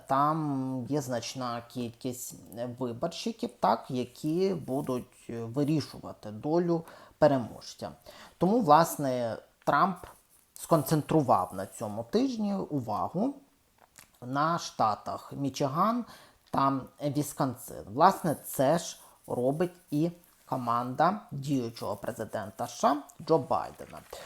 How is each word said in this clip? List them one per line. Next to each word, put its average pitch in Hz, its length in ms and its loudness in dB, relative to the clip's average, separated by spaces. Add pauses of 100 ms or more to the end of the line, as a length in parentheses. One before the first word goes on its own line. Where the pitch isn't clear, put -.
там 135 800 0
є 147 120 0
значна 123 680 -4
кількість 123 680 -8 (440)
виборщиків, 131 720 -4 (100)
так, - 300 2
які 156 640 -2
будуть 127 760 -4
вирішувати 117 1000 -2
долю 165 540 0 (340)
переможця. 127 720 2 (480)
Тому, 208 220 4
власне, 147 760 4 (280)
Трамп 170 320 2 (680)
сконцентрував 143 920 2
на 95 120 -6
цьому 110 440 -8
тижні 220 440 0
увагу 139 800 -2 (880)
на 147 360 0
штатах - 760 -2
Мічиган 147 720 0 (460)
та 135 300 2 (220)
Вісконсин. 139 840 -4
Власне, 143 580 4
це 143 340 4
ж - 220 -10 (260)
робить 151 480 0 (160)
і 156 200 2 (360)
команда 127 760 0 (100)
діючого 123 640 -2
президента 113 680 -6
С 123 60 -6
Ш - 180 2
А - 360 -4
Джо 160 140 6
Байдена. 78 600 -4 (280)